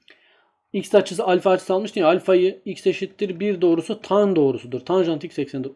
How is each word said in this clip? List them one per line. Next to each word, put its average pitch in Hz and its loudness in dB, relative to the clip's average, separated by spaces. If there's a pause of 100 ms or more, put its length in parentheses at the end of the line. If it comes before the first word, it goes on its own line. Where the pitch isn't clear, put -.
(720)
X 202 0
açısı 190 0
alfa 185 2
açısı 185 0
almıştı 202 -4
ya. 165 2
Alfayı 185 2
x 185 -8
eşittir 185 -4
bir 196 -4
doğrusu 170 0
tan 202 2
doğrusudur. 127 0
Tanjant 170 -2
x 160 -10
eksenidir. 135 -8